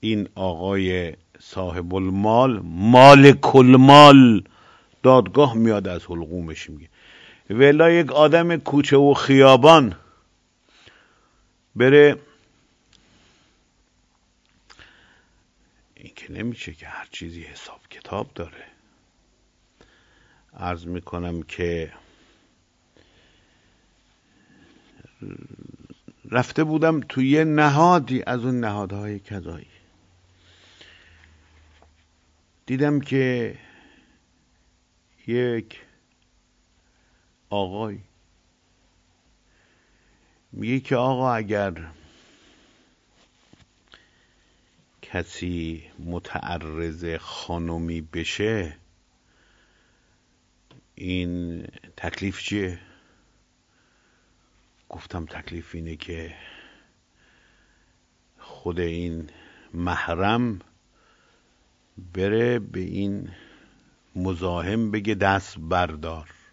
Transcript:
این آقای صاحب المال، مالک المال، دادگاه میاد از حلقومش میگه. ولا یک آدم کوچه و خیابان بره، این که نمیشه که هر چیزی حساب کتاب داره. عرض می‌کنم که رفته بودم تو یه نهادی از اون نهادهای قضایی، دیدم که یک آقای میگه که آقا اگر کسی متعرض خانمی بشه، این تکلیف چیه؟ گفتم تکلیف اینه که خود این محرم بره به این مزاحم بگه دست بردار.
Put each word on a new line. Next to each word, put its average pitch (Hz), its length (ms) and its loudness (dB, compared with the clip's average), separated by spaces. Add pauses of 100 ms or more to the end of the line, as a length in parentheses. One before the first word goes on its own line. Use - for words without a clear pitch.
این 107 340 -4
آقای 92 760 -6 (280)
صاحب 90 540 -10
المال، 104 680 0
مالک 131 920 8
المال، 131 880 10 (600)
دادگاه 127 520 4
میاد 110 340 -2
از 87 180 -10
حلقومش 82 640 -12
میگه. 76 180 -20 (640)
ولا 147 400 4
یک 170 220 0
آدم 160 440 2
کوچه 139 400 0
و 143 180 4
خیابان 135 800 6 (1800)
بره، 139 400 6 (3750)
این - 220 -20
که - 160 -20
نمیشه 110 400 -14
که - 140 -20
هر - 240 -20
چیزی 85 320 -18
حساب - 380 -20 (100)
کتاب - 440 -14
داره. - 300 -18 (2000)
عرض 87 260 -10
می‌کنم 87 560 -12
که 85 500 -10 (4000)
رفته 127 340 -4
بودم 156 360 -4
تو - 220 -8
یه 147 220 0
نهادی 151 800 0
از 120 180 -8
اون 127 160 -6
نهادهای 104 580 -10
قضایی، 85 480 -18 (3000)
دیدم 143 340 -4
که 127 540 -6 (1700)
یک 120 540 -6 (1700)
آقای 101 480 -10 (2500)
میگه 110 280 -8
که 131 160 -6
آقا 127 360 -4
اگر 101 400 -6 (3250)
کسی 85 800 -14 (220)
متعرض 82 1000 -14 (160)
خانمی 82 800 -12
بشه، 87 760 -10 (2250)
این 87 720 -12 (300)
تکلیف 92 440 -12
چیه؟ 95 380 -10 (2000)
گفتم 82 380 -18
تکلیف - 480 -20
اینه 82 220 -16
که 82 380 -18 (2000)
خود - 420 -14
این 82 500 -12 (440)
محرم 87 840 -8 (1500)
بره 110 440 -4
به 101 220 -14
این 98 480 -10 (880)
مزاحم 92 760 -8
بگه 107 240 -8
دست 98 440 -4
بردار. 80 720 -8 (240)